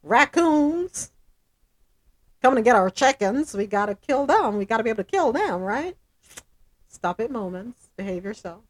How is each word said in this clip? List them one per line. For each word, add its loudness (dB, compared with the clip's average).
raccoons 2
coming 6
to 2
get 6
our 4
chickens. 0
We -2
gotta -2
kill -2
them. 2
We -2
gotta -2
be -2
able -4
to -10
kill 2
them, -2
right? -6
Stop -8
it, -4
moments. -10
Behave -6
yourself. -12